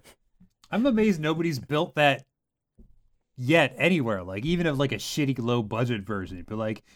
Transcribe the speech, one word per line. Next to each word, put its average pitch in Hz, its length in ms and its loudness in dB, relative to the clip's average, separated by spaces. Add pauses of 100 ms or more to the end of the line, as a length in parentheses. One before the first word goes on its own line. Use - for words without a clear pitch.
(720)
I'm 214 160 2
amazed 214 340 4
nobody's 160 380 0
built 151 380 -2
that 143 280 4 (1120)
yet 143 400 2
anywhere, 127 460 0
like, 95 220 -8
even 175 220 0
of, 143 120 0
like, 135 140 0
a 113 40 -2
shitty 135 420 -2
low-budget 117 680 -2
version. 92 420 -8
But, 110 80 -8
like, 110 260 -6 (140)